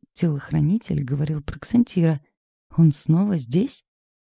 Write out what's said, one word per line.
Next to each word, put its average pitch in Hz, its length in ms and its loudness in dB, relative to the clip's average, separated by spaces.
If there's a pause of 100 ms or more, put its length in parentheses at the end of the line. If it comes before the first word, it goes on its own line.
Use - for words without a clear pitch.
(120)
телохранитель 151 880 -2
говорил 147 400 -4
про - 160 -10
Ксантира. 165 640 0 (560)
Он 160 160 6
снова 180 460 0
здесь? 143 460 -4 (540)